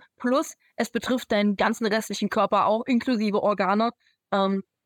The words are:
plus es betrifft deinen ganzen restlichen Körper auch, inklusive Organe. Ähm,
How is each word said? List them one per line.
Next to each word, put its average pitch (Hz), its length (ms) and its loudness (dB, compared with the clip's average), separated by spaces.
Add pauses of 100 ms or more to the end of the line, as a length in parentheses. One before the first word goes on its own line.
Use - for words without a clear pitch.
(160)
plus 254 380 -2 (240)
es - 120 -2
betrifft 240 440 -4
deinen 208 240 2
ganzen 226 280 0
restlichen 214 440 -2
Körper 202 360 2
auch, 220 200 0
inklusive 226 580 0
Organe. 208 480 0 (400)
Ähm, 196 320 0 (220)